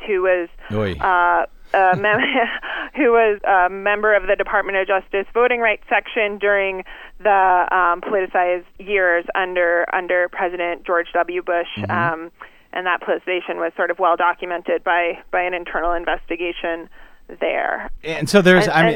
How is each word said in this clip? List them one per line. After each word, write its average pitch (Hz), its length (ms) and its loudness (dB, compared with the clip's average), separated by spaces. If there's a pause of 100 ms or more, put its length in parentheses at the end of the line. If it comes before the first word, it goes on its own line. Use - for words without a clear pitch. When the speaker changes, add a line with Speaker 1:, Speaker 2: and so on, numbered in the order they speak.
Speaker 1:
who 190 160 0
was, 180 260 2 (240)
Speaker 2:
Oy. 104 260 -2
Speaker 1:
uh, 175 480 2 (280)
a 185 220 4
mem-, 208 240 2
<laughs> 269 760 -4
who 240 160 4
was 220 340 4
a 185 240 4
member 208 440 0
of 190 120 0
the 202 80 4
Department 196 440 -2
of 190 100 -2
Justice 196 460 -2
Voting 240 260 2
Rights 214 280 0
Section 208 500 -2
during 196 440 0 (400)
the, 190 480 4
um, 180 300 2
politicized 185 640 0 (140)
years 185 460 0 (120)
under, 180 580 0
under 180 360 0
President 175 540 -4
George 170 280 -2
W. 175 300 -2
Bush. 170 240 -2 (100)
Speaker 2:
Mm-hmm. - 140 -6
Speaker 1:
Um, 170 420 -2 (400)
and 185 140 -6
that 180 160 -2
politicization 175 540 -4
was 165 200 -4
sort 175 140 -2
of 170 100 -6
well 175 160 4
documented 175 680 -2
by, 175 360 0 (120)
by 185 120 0
an 180 120 -4
internal 175 380 -4
investigation 170 960 -6 (520)
there. - 500 -4 (140)
Speaker 2:
And 156 260 -6
so 202 100 6
there's, 180 280 6
Speaker 1:
And, 151 40 -2
Speaker 2:
I 160 140 4
mean, 165 100 2